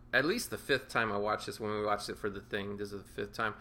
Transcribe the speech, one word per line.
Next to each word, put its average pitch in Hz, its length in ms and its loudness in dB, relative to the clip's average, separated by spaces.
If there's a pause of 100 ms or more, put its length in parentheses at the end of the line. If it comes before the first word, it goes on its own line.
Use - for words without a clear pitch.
(120)
at 131 120 6
least 185 260 0
the 104 80 -4
fifth - 300 2
time 113 240 2
I 101 60 2
watched 107 280 2
this, - 140 -6
when 107 100 -2
we 107 140 0
watched 104 240 2
it 107 100 -6
for 110 100 -2
The 98 120 -4
Thing, 101 380 -2
this 101 140 -4
is 98 120 -8
the - 40 -18
fifth 104 240 -6
time. 107 280 0